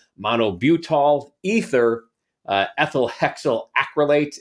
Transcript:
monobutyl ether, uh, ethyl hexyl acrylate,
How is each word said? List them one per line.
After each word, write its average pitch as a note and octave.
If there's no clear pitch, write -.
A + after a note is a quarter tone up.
monobutyl C#3+
ether, B2
uh, G2
ethyl C#3
hexyl -
acrylate, D3